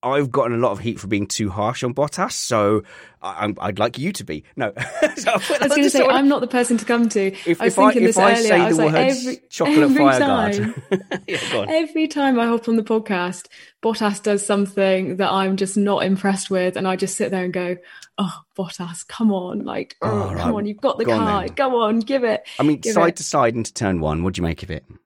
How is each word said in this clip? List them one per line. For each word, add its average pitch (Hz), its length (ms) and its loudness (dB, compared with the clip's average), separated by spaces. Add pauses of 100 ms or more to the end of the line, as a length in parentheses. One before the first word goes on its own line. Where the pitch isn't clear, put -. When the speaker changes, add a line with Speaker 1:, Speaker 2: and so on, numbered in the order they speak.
Speaker 1:
I've 135 280 0
gotten 123 220 2
a 113 40 0
lot 117 140 2
of 101 80 -6
heat 110 200 -4
for 98 80 -12
being 101 200 0
too 104 220 -4
harsh 107 340 -4
on 123 100 -2
Bottas, 147 400 -2
so 104 500 0 (380)
I, 92 220 -8
I'm, 104 160 -4
I'd 98 200 -6
like 120 180 0
you 156 160 -4
to 110 100 -12
be. 78 200 -10 (120)
No. 110 220 -4
<laughs> 120 60 -6 (340)
So 240 140 -2
Speaker 2:
I 220 60 0
was - 100 -4 (220)
gonna 285 80 2
Speaker 1:
just 285 180 4
Speaker 2:
say, 254 80 4
Speaker 1:
wanna 262 100 4
Speaker 2:
I'm 269 140 4
not 277 140 2
the 247 60 -4
person 247 300 0
to 220 80 -4
come 233 240 2
to. 196 220 0 (160)
Speaker 1:
If, 165 120 2
Speaker 2:
I 226 60 0
was - 80 2
Speaker 1:
if 196 60 -2
I, 196 80 8
Speaker 2:
thinking 240 160 4
Speaker 1:
if 233 60 6
Speaker 2:
this 220 100 2
Speaker 1:
I 196 140 6
Speaker 2:
earlier. 233 140 2
Speaker 1:
say 180 140 6
Speaker 2:
I - 60 2
was 165 100 4
Speaker 1:
the 156 80 4
Speaker 2:
like, 151 80 2
Speaker 1:
words 262 320 2
Speaker 2:
every, 254 120 -4 (120)
Speaker 1:
chocolate 302 300 2
Speaker 2:
every 285 180 6
Speaker 1:
fire 285 220 6
guard. 247 340 2
Speaker 2:
time, 208 720 -4
Speaker 1:
<laughs> - 40 -16
Yeah, - 240 -6
go 208 120 0
on. 214 80 -6
Speaker 2:
every 320 360 0
time 277 320 2
I 233 60 2
hop 233 240 0
on 226 60 2
the 220 80 2
podcast, 202 640 -2 (340)
Bottas 220 400 0
does 202 240 0
something 190 720 0
that 190 140 0
I'm 190 260 0
just 190 180 -2
not 202 300 2
impressed 196 460 0
with, 185 260 0
and 190 100 -2
I 185 100 0
just 190 200 -4
sit 202 140 -2
there 185 120 -2
and 180 80 -6
go, 180 260 -4 (420)
"Oh, 190 220 -4 (140)
Bottas, 175 520 -10
come 214 260 0
on, 185 320 -4
like, - 380 -8
Speaker 1:
All 110 80 0
Speaker 2:
oh, 101 220 -2
Speaker 1:
right. 85 40 -4
Speaker 2:
come 87 160 -2
on, - 140 -4
you've 214 140 -8
got - 180 0
the 226 60 0
Speaker 1:
Go 240 80 2
on - 60 2
Speaker 2:
car, 202 280 0
Speaker 1:
then. - 80 -10
Speaker 2:
go 254 260 2
on, 220 200 2
give 254 220 0
it, - 240 -2 (120)
Speaker 1:
I 135 40 2
mean, 147 140 4
Speaker 2:
give 220 160 -6
Speaker 1:
side 170 200 4
Speaker 2:
it." - 40 -8
Speaker 1:
to 151 60 -8
side 123 320 2
into 113 180 -4
turn 95 260 0
one, 78 240 0
what 92 120 -2
do - 40 -6
you 87 40 -2
make 82 180 -4
of - 80 -14
it? 78 160 -10 (200)